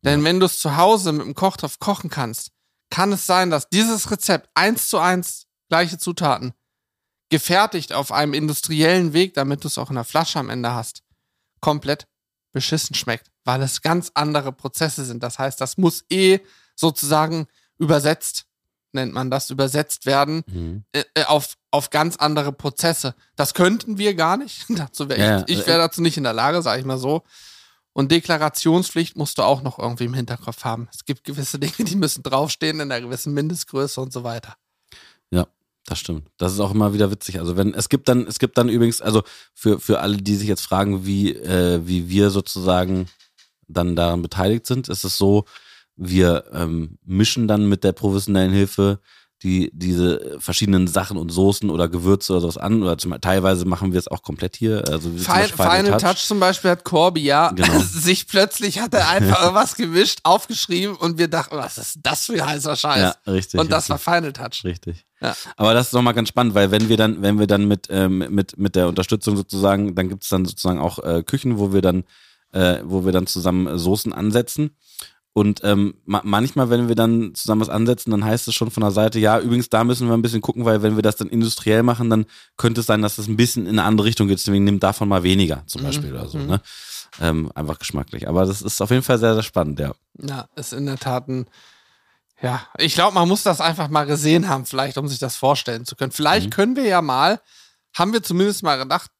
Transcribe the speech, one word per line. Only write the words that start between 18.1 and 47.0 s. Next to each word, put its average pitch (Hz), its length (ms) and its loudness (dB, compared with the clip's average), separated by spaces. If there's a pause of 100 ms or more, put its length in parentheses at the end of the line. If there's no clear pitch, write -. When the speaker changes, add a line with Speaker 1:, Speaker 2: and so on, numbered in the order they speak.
Speaker 1:
nennt 127 220 -6
man 131 180 -4
das, 135 180 -4
übersetzt 139 560 -2
werden, 143 420 0
Speaker 2:
Mhm. 90 440 -8
Speaker 1:
äh, 143 120 -4 (100)
äh, 156 100 0
auf, 147 320 0 (160)
auf 139 180 -2
ganz 160 280 0
andere 147 340 0
Prozesse. 143 640 -4 (220)
Das 139 160 -2
könnten 202 440 2
wir 208 180 0
gar 165 200 2
nicht. 262 300 -10
<laughs> - 40 -20
Dazu 151 380 -4
wär 135 100 -2
Speaker 2:
Ja, 104 200 4
Speaker 1:
ich, 95 40 0
Speaker 2:
ja, - 40 -6 (140)
Speaker 1:
ich 202 40 -4
Speaker 2:
äh, - 40 -4
Speaker 1:
wär 165 100 4
dazu 165 240 0
nicht 165 160 0
in 147 60 -4
der 117 100 0
Lage, 143 280 0
sag 117 180 -2
ich 131 60 -8
mal 131 120 -4
so. 139 260 -2 (680)
Und 135 180 0
Deklarationspflicht 165 1040 0
musst 151 200 -6
du 87 60 0
auch 127 200 2
noch 131 160 -8
irgendwie 120 260 -4
im 120 80 -6
Hinterkopf 120 520 -8
haben. 117 280 -6
Es - 120 -18
gibt - 180 -8
gewisse 143 360 -8
Dinge, 147 200 -4
die 190 160 -2
müssen 156 280 -2
draufstehen 151 580 -2
in 139 100 -6
einer 120 100 -4
gewissen 123 320 -8
Mindestgröße 143 680 -4
und 131 140 -8
so 123 100 -8
weiter. 117 320 -10 (760)
Speaker 2:
Ja, 87 180 0 (380)
das 80 140 -8
stimmt. 78 380 -10
Das 90 160 -2
ist 101 80 -4
auch 98 100 -2
immer 104 220 2
wieder 104 180 2
witzig. 95 280 -10
Also 87 180 -4
wenn, 98 160 0
es - 160 -6
gibt 131 180 0
dann, 123 200 4
es 107 120 -10
gibt - 180 0
dann 120 120 4
übrigens, 117 320 2
also 107 220 2 (300)
für, 107 280 2
für - 180 0
alle, 101 180 -2
die 101 200 0
sich 101 100 -4
jetzt 98 140 -2
fragen, 95 440 -2
wie, 98 300 0
äh, 87 500 0
wie 87 220 -2
wir 101 220 4
sozusagen 92 800 0 (600)
dann 87 300 -2
daran 85 240 0
beteiligt 95 460 -2
sind, 127 200 -4
ist - 160 -8
es 95 140 -6
so, 101 260 4 (540)
wir, 90 560 2
ähm, 80 500 -4